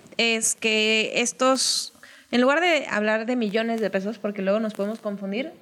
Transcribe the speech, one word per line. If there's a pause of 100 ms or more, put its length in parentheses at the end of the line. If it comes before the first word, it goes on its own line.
(180)
es
que
estos, (380)
en
lugar
de
hablar
de
millones
de
pesos,
porque
luego
nos
podemos
confundir, (100)